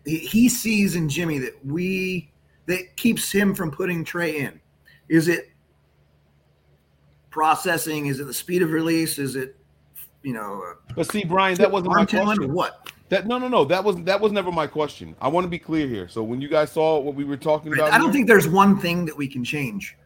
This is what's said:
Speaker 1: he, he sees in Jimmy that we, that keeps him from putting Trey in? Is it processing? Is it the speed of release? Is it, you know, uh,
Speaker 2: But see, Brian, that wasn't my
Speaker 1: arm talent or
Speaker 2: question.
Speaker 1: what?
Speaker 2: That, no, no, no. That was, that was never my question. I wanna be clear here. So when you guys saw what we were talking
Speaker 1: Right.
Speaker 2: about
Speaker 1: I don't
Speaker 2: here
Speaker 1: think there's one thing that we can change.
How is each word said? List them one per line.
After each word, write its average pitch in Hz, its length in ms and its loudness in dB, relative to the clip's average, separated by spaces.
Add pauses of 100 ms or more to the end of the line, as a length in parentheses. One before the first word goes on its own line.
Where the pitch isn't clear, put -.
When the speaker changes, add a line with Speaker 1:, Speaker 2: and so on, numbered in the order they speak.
Speaker 1:
he, 160 140 -4
he 226 300 4
sees 202 460 0
in 160 140 0
Jimmy 156 300 -2
that 127 260 -10
we, 185 680 -4 (360)
that 185 280 -6
keeps 233 340 0
him 196 240 2
from 175 180 -4
putting 175 340 -4
Trey 170 320 -4
in? 131 240 -6 (480)
Is 160 180 4
it 170 220 -2 (1800)
processing? 156 800 0
Is 135 120 -2
it 143 60 -8
the 127 80 -12
speed 180 280 0
of 160 100 2
release? 160 480 0
Is 131 160 -4
it, 131 200 -8 (680)
you 131 100 -6
know, 101 320 -8
uh, - 300 -16
Speaker 2:
But 160 160 -4
see, 208 120 -4
Brian, 190 340 0
that 190 140 6
wasn't 180 200 -2
my 190 80 4
Speaker 1:
arm 202 80 4
talent 208 320 0
or 139 80 -2
Speaker 2:
question. 135 60 -4
Speaker 1:
what? - 380 -6 (180)
Speaker 2:
That, 185 180 0
no, 247 100 -2
no, 254 100 -4
no. 220 180 4
That 175 180 0
was, 202 200 0
that 190 180 0
was 214 100 2
never 190 200 -2
my 160 160 -2
question. 135 520 -6
I 117 80 -2
wanna 175 200 0
be 175 120 -6
clear 156 280 -2
here. 101 200 -6
So 113 160 -6
when 120 180 -6
you 143 60 -8
guys 151 240 0
saw 160 280 2
what 139 160 -4
we 139 80 -6
were 143 140 -6
talking 151 340 0
Speaker 1:
Right. 151 80 0
Speaker 2:
about 156 140 4
Speaker 1:
I 220 40 6
don't 302 100 4
Speaker 2:
here - 60 2
Speaker 1:
think 262 140 2
there's 196 200 8
one 196 320 6
thing 175 260 -2
that 151 120 -6
we 143 100 -4
can 131 160 -8
change. 123 640 -8